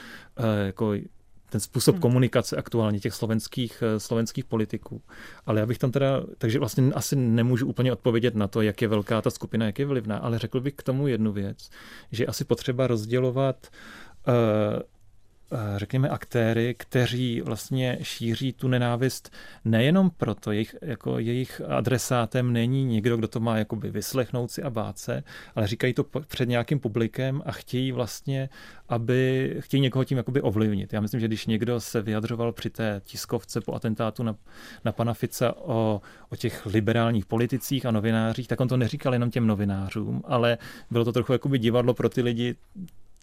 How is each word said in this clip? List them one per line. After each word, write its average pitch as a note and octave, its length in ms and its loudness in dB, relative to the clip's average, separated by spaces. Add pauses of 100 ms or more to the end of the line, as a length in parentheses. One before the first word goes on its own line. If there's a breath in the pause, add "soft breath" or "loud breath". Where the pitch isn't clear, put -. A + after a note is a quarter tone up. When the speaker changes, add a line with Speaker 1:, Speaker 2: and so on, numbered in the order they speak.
(380 loud breath)
Speaker 1:
eh, G#2+ 280 2
jako G#2 280 -2 (560)
ten G#2+ 120 -2
způsob - 340 2
Speaker 2:
Hmm. F2 60 -4
Speaker 1:
komunikace B2 540 4
aktuálně G#2+ 440 0
těch G#2+ 140 -4
slovenských, A2+ 720 -2 (120)
eh, G#2+ 40 0
slovenských A#2 460 -2
politiků. A2 560 -4 (440 loud breath)
Ale A2 140 2
já G#2+ 60 2
bych A#2 120 0
tam B2+ 140 0
teda, C3+ 300 2 (160)
takže A#2+ 220 2
vlastně C3 340 4
asi C#3+ 220 -2
nemůžu A#2+ 520 4
úplně B2+ 240 2
odpovědět A#2 440 2
na G#2 120 2
to, A2 140 0
jak G#2+ 200 2
je A#2 60 2
velká G#2+ 340 2
ta B2 80 2
skupina, A2+ 360 -2
jak G#2 140 -2
je C#3 60 0
vlivná, G#2+ 320 -2
ale A#2 220 -2
řekl B2 220 -4
bych C#3+ 120 -2
k - 100 -16
tomu C#3 240 0
jednu A2 240 2
věc, G2 380 -6 (420 loud breath)
že A2+ 120 0
je - 40 0
asi A2+ 180 -4
potřeba B2 420 0
rozdělovat, B2+ 800 0 (600 loud breath)
eh, A2 540 4 (720)
eh, G#2 260 -2
řekněme, C3 300 0
aktéry, A2+ 680 0
kteří B2 640 0
vlastně B2+ 600 -2
šíří A#2+ 520 -2
tu - 140 -4
nenávist B2 640 0 (360 loud breath)
nejenom C#3+ 440 6
proto, A2 420 -4
jejich, G#2+ 300 -2
jako B2+ 380 -4
jejich A#2+ 480 -4
adresátem B2 840 0
není B2+ 320 2
někdo, A#2 320 2
kdo A2 100 0
to - 120 -4
má A2+ 180 0
jakoby G#2+ 340 -4
vyslechnout A#2+ 600 -2
si - 120 -8
a C#3+ 60 -4
bát G#2 300 -6
se, B2+ 240 -6 (320 loud breath)
ale A2 120 2
říkají A#2 260 0
to - 100 0
po-, - 160 -8
před B2 300 -4
nějakým B2 300 0
publikem B2 640 -2
a C3+ 60 -6
chtějí C3 400 -4
vlastně, C3 580 -4 (400 loud breath)
aby, C3 720 2
chtějí C#3 220 2
někoho C3 240 2
tím C3+ 120 0
jakoby B2+ 240 0
ovlivnit. G#2 520 2
Já G#2+ 80 0
myslím, G#2+ 180 -2
že A2+ 80 2
když A2 180 -2
někdo A2+ 340 0
se A2 220 -2
vyjadřoval A2 500 -2
při - 180 -8
té G#2 340 -4
tiskovce - 580 -6
po - 140 -6
atentátu A2+ 480 -2
na, A2 120 -2 (500 loud breath)
na A2+ 60 0
pana A#2 220 0
Fica A#2+ 440 0
o, A2 440 0 (280 loud breath)
o - 60 -10
těch - 300 -4
liberálních A2+ 600 2
politicích A#2+ 600 0
a A#2+ 60 0
novinářích, A2+ 560 0
tak - 120 0
on B2+ 80 2
to B2+ 100 2
neříkal B2+ 360 0
jenom A#2+ 180 2
těm A#2 160 2
novinářům, G2+ 800 0
ale A#2+ 320 2 (340 loud breath)
bylo A#2 140 4
to B2 60 0
trochu A#2+ 220 2
jakoby C3+ 260 2
divadlo A#2+ 340 4
pro A#2 160 2
ty C3 120 -2
lidi, A#2+ 340 0 (680)